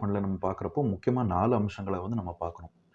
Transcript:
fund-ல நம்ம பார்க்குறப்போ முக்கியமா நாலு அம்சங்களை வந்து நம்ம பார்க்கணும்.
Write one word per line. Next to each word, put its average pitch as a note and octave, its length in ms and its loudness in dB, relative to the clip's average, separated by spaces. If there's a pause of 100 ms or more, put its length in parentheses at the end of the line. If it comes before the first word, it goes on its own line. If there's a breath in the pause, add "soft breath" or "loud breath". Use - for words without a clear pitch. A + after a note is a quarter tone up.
fund-ல G2+ 180 0
நம்ம F#2+ 300 0
பார்க்குறப்போ F#2 260 -4
முக்கியமா B2 480 2
நாலு G2+ 300 4
அம்சங்களை G2 460 0
வந்து G#2 160 -4
நம்ம F2 220 -4
பார்க்கணும். E2+ 320 -8 (240)